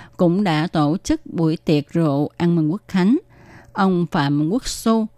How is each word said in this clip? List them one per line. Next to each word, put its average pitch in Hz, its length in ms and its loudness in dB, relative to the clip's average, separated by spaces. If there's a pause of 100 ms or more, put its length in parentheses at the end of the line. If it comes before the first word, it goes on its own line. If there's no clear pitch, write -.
(180)
cũng 185 260 2
đã 160 240 0
tổ 156 360 0
chức - 220 -2
buổi 160 320 -2
tiệc 147 340 0
rượu 147 460 0
ăn 170 180 0
mừng 156 160 0
Quốc 202 160 -6
khánh. 196 300 2 (560)
Ông 185 380 0
Phạm 147 380 0
Quốc 247 180 -4
Xu 226 400 -2 (100)